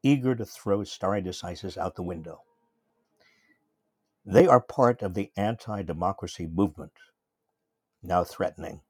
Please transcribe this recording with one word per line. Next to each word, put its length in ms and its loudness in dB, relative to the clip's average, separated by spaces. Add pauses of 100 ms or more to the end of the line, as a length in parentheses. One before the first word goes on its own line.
eager 320 4
to 120 -6
throw 360 -2
stare 380 -2
decisis 560 -8
out 200 -6
the 60 -8
window. 400 -10 (1800)
They 220 6
are 140 6
part 420 2
of 100 -6
the 240 -6
anti-democracy 1080 -4
movement, 460 -2 (1080)
now 220 2
threatening 640 -6